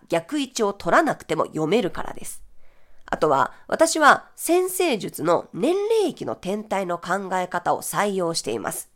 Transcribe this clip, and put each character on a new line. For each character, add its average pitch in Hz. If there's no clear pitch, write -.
逆 170
位 277
置 -
を 202
取 196
ら 320
な 294
く -
て 156
も 151
読 156
め 202
る 180
か -
ら -
で -
す。 -
あ -
と 156
は、 135
私 320
は 277
占 370
星 330
術 -
の 165
年 285
齢 415
域 -
の 113
天 208
体 196
の 175
考 190
え 180
方 165
を -
採 196
用 170
し -
て -
い 113
ま 87
す。 -